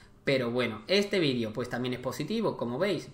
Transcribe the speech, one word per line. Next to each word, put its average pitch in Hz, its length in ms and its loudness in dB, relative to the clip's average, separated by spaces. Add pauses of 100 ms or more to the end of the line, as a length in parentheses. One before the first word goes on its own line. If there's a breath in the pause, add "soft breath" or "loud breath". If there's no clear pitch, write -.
(240 loud breath)
pero 123 280 2
bueno, 117 360 0
este 202 320 4
vídeo, 123 320 2
pues, 120 160 -4
también 123 260 -2
es 120 60 -4
positivo, 147 560 -2
como 120 240 -4
veis. - 340 0